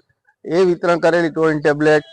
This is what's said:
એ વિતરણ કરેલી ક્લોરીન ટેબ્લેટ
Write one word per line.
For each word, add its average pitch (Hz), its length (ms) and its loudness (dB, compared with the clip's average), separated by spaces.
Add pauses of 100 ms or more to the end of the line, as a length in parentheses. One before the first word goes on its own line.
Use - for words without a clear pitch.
(440)
એ 170 200 0
વિતરણ 170 340 0
કરેલી 165 320 0
ક્લોરીન 156 300 -2
ટેબ્લેટ 151 420 2 (100)